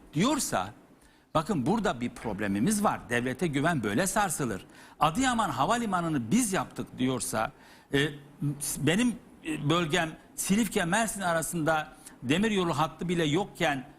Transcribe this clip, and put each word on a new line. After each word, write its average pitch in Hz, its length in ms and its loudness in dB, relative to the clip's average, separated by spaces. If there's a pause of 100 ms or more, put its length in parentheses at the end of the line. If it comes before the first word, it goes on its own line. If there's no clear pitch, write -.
(140)
diyorsa, 165 540 0 (680)
bakın 151 320 0
burada 180 340 0
bir 120 100 -4
problemimiz 113 760 -2
var. 135 160 0 (100)
Devlete 123 360 0
güven 143 360 0
böyle 110 240 0
sarsılır. 151 600 -2 (340)
Adıyaman 220 500 2
Havalimanı'nı 165 800 0
biz 214 220 2
yaptık 127 460 -4
diyorsa, 123 540 -2 (420)
e, 143 140 4 (680)
benim, 185 380 2 (300)
e, 151 240 -2
bölgem 165 400 2 (260)
Silifke 202 480 2
Mersin 196 360 0
arasında 160 720 0 (300)
demiryolu 175 560 2
hattı 160 300 -2
bile 170 160 2
yokken 151 640 0 (120)